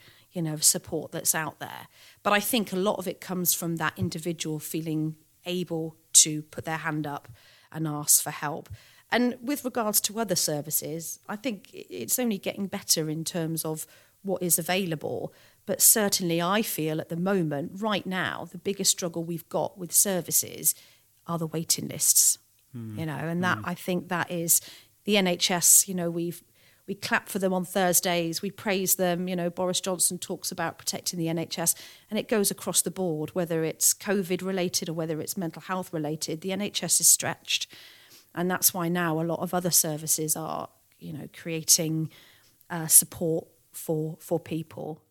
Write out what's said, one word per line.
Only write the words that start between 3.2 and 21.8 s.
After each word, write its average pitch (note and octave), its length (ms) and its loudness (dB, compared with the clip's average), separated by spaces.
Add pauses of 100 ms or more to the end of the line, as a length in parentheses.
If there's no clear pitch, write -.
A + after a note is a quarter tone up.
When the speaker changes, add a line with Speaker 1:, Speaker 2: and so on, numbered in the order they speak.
Speaker 1:
from E3 240 0
that D#3 220 0
individual E3 640 -4
feeling D#3 560 -2 (280)
able E3+ 520 -4 (160)
to D3+ 300 6
put - 220 -12
their D#3+ 140 -4
hand D3+ 280 -2
up C#3+ 220 -8 (440)
and D#3+ 160 -4
ask D3 340 2
for D3+ 80 -4
help. - 380 -6 (420)
And A#3+ 320 4
with C4+ 220 -2
regards A3 380 2
to G#3+ 180 -4
other F#3 160 2
services, D#3 840 -2 (100)
I G#3+ 80 -6
think G#3+ 380 -6
i-, C#2 160 -14
it's - 280 -2
only A#3 200 0
getting G3 280 -4
better F3 440 -2
in D#3 140 -2
terms D#3+ 400 -2
of D#3 220 -4 (360)
what F#3+ 200 -2
is F3 160 4
available. F3 760 -2 (320)
But F#3 160 0
certainly F#3+ 580 4
I G3 220 4
feel D#3 380 -2
at - 80 -10
the E3+ 80 -4
moment, F3 580 0
right G3+ 320 -2
now, E3+ 440 -2
the F3+ 80 -16
biggest G3 340 0
struggle E3+ 320 -2
we've E3 240 -6
got - 280 -2
with F3+ 160 -8
services D#3 840 2 (520)
are E3+ 120 -2
the E3 100 -2
waiting E3 400 -2